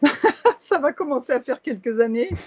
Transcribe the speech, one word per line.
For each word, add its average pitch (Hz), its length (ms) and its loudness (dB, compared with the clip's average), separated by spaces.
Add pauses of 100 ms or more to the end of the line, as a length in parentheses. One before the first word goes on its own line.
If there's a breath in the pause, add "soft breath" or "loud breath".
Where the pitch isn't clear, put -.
<laughs> - 580 2
ça 381 200 -2
va 285 140 0
commencer 285 400 -4
à 247 80 0
faire - 200 -6
quelques 226 380 -4
années. 233 300 0 (180)